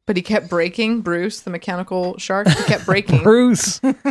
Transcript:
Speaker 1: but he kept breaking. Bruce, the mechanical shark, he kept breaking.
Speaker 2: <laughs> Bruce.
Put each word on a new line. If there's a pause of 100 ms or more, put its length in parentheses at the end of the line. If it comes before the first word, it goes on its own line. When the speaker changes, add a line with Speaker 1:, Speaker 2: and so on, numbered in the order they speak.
Speaker 1:
but
he
kept
breaking.
Bruce,
the
mechanical
shark,
he
kept
breaking.
Speaker 2:
<laughs>
Bruce. (300)